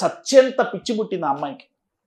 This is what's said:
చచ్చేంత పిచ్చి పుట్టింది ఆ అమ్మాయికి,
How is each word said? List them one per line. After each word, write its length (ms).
చచ్చేంత 540
పిచ్చి 360
పుట్టింది 300
ఆ 20
అమ్మాయికి, 360